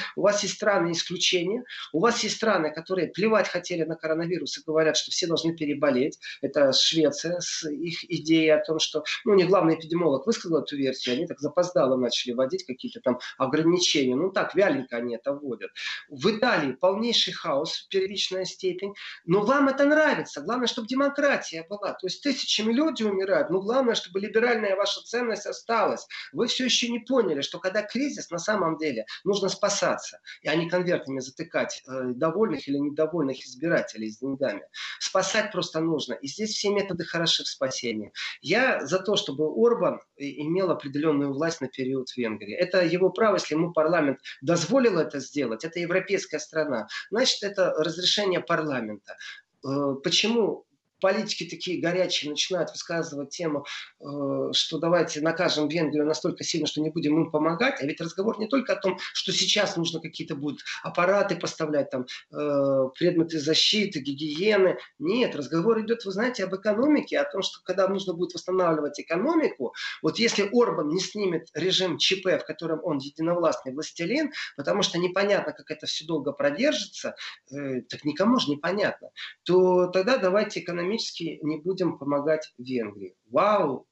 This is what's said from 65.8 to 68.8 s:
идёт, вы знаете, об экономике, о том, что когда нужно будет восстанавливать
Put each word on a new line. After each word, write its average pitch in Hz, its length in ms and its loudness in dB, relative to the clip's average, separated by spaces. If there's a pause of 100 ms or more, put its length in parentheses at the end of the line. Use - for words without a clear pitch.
идёт, 226 240 -2
вы 196 80 -6
знаете, 214 320 -2
об 185 100 -4
экономике, 214 640 2
о 143 100 0
том, 196 120 -4
что - 240 -6
когда 185 240 2
нужно 185 240 -2
будет 170 200 -4
восстанавливать 165 680 0